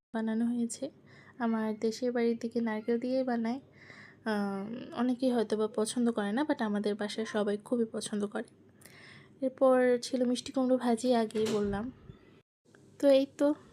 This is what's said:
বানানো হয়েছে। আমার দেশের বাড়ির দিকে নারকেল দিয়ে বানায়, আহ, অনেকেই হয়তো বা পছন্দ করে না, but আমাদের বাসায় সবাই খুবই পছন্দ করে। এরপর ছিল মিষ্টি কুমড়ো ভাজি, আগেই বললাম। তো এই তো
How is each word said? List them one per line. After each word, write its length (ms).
বানানো 320
হয়েছে। 440
আমার 420
দেশের 320
বাড়ির 260
দিকে 240
নারকেল 380
দিয়ে 240
বানায়, 360
আহ, 720
অনেকেই 320
হয়তো 260
বা 100
পছন্দ 440
করে 200
না, 100
but 220
আমাদের 320
বাসায় 300
সবাই 320
খুবই 340
পছন্দ 360
করে। 160
এরপর 600
ছিল 240
মিষ্টি 260
কুমড়ো 260
ভাজি, 380
আগেই 380
বললাম। 380
তো 80
এই 180
তো 160